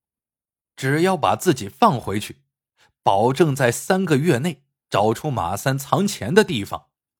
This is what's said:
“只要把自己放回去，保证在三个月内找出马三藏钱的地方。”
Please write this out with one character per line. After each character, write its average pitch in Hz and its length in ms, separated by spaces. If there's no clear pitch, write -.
“只 143 280
要 190 140
把 110 200
自 - 160
己 101 160
放 156 320
回 101 180
去， - 240
保 110 300
证 143 220
在 131 160
三 190 340
个 156 120
月 139 220
内 165 260
找 107 260
出 151 160
马 95 260
三 135 220
藏 156 280
钱 143 280
的 208 80
地 143 220
方。” - 260